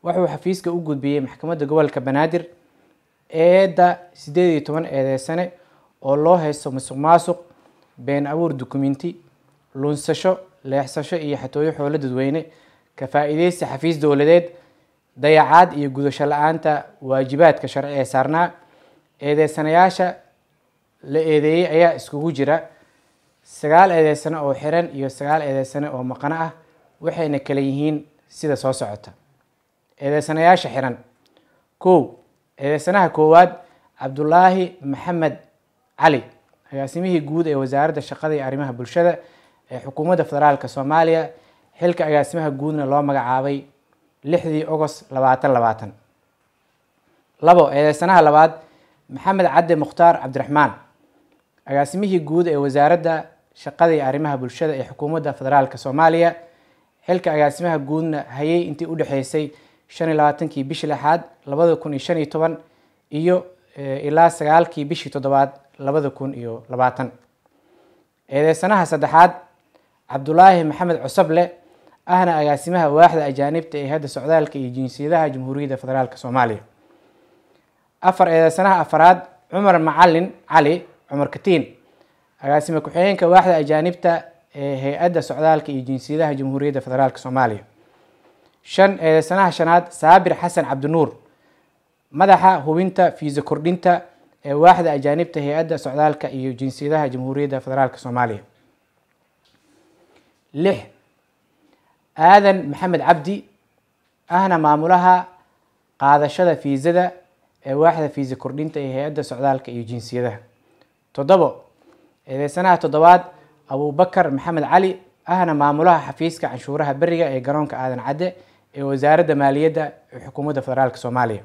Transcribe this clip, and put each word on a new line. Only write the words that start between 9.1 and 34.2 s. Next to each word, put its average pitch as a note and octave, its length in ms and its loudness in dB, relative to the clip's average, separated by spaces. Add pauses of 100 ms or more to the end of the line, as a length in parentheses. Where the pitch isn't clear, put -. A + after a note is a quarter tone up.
lunsasho, D3 640 -2 (260)
leexsasho C#3 520 -6
iyo D3 200 -6
xatooyo D3+ 360 -4
xoolo D3 260 -4
dadweyne, C3+ 460 -4 (520)
ka C3+ 100 -10
faa'iidaysi D#3 600 -2
xafiis D#3 340 -4
dowladeed, D3+ 500 4 (680)
dayacaad D3+ 600 6
iyo C#3+ 120 -4
gudasho C#3 360 -2
la'aanta D3+ 580 0 (180)
waajibaadka C3+ 680 2
sharci C#3+ 300 -6
ee C3 60 0
saarnaa. D3+ 460 0 (680)
Eedeysanayaasha D#3 960 0 (880)
la C#3+ 160 -4
eedeeyay D#3 460 2 (100)
ayaa E3+ 180 4
iskugu D3 380 -8
jira C#3 240 0 (880)
Sagaal E3+ 480 4
eedeysano D#3+ 540 0
oo C3+ 80 -2
xiran D#3 400 -4
iyo C3+ 160 -8
sagaal D3 320 -4
eedeysano C#3 540 -6
oo B2+ 80 -8
maqano B2+ 300 -6
ah, E3 180 -6 (480)
waxayna D#3+ 380 -4
kala C#3 220 -4
yihiin D3 440 -4 (240)
sida D3 280 -6
soo C3 160 -4
socota. G#2 400 -10 (880)
Eedeysanayaasha D3+ 680 2
xiran. B2 280 -6 (840)
Kow, F3 360 2 (440)
eedeysanaha D#3 500 0
koowaad, D#3+ 420 6 (500)
Cabdulaahi E3+ 840 0